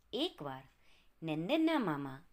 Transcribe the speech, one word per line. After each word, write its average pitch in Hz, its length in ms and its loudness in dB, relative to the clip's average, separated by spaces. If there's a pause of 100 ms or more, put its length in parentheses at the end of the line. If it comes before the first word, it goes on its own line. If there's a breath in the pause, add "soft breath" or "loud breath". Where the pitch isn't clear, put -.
(120)
એકવાર 147 500 -4 (600 soft breath)
નંદનના 247 560 2
મામા 143 440 -2 (100)